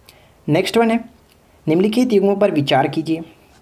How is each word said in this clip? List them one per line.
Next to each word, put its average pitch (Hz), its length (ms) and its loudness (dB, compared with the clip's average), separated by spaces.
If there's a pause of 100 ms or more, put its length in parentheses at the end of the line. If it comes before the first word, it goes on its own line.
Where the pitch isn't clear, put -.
(500)
नेक्स्ट 185 280 0
वन 226 140 2
है, 226 140 -2 (600)
निम्नलिखित 214 460 0
युग्मों 202 220 2
पर 196 160 0
विचार 143 360 0
कीजिए, 160 340 -6 (400)